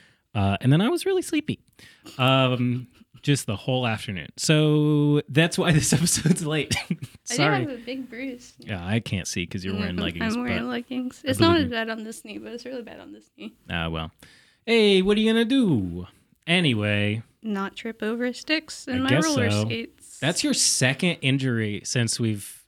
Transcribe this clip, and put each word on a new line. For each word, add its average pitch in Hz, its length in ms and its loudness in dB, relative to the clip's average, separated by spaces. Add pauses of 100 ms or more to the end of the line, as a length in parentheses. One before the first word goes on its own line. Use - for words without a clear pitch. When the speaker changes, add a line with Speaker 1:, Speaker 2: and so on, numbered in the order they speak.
(340)
Speaker 1:
uh, 98 280 0
and 123 100 2
then 156 100 4
I 226 80 2
was 349 160 -2
really 381 160 2
sleepy. - 380 -4 (580)
Um, 127 720 2 (340)
just - 260 0
the 107 80 -2
whole 127 320 -2
afternoon. 104 400 -4 (100)
So 151 920 4
that's 160 280 2
why 175 140 2
this 151 220 4
<laughs> - 0 -
episode's 165 520 2
late. 151 300 -2 (260)
<laughs> - 220 -18
Sorry. - 320 2
Speaker 2:
I 131 80 0
do - 80 -4
have - 80 -10
a 233 40 -18
big 254 260 -8
bruise. 247 500 -12
Speaker 1:
Yeah, 90 260 -8
I 98 140 0
can't - 280 -4
see 90 200 -4
'cause 92 180 -8
you're - 80 -4
wearing 196 220 -4
Speaker 2:
Mm-hmm. 180 80 -2
Speaker 1:
leggings, 170 320 -4
Speaker 2:
I'm 240 80 -4
wearing 233 200 -4
Speaker 1:
but 247 60 -6
Speaker 2:
leggings. 247 560 -8
Speaker 1:
I 277 60 -2
Speaker 2:
It's 269 80 -2
not 339 140 6
Speaker 1:
believe 311 120 2
Speaker 2:
as 247 60 -4
Speaker 1:
you. 240 40 -8
Speaker 2:
bad 226 140 -4
on 220 140 -8
this 226 200 -14
knee, 208 140 -14
but 220 160 -12
it's 233 120 -14
really 247 180 -10
bad - 160 -16
on - 140 -18
this - 240 -20
knee. - 180 -16 (140)
Speaker 1:
Ah, 85 200 -2
well. 80 220 -4 (540)
Hey, 208 360 6
what 208 160 4
are 214 40 2
you 220 120 4
gonna 226 120 4
do? 120 600 2 (400)
Anyway. 107 760 2 (180)
Speaker 2:
Not 196 340 -6
trip 226 280 -12
over 240 300 -4
sticks - 540 -6
in 254 100 -4
Speaker 1:
I - 20 -2
Speaker 2:
my 262 100 -2
Speaker 1:
guess - 140 4
Speaker 2:
roller 285 280 2
Speaker 1:
so. 104 140 2
Speaker 2:
skates. - 540 -8
Speaker 1:
That's - 240 -2
your 294 100 2
second - 680 2
injury 123 640 0
since - 360 0
we've 110 480 -4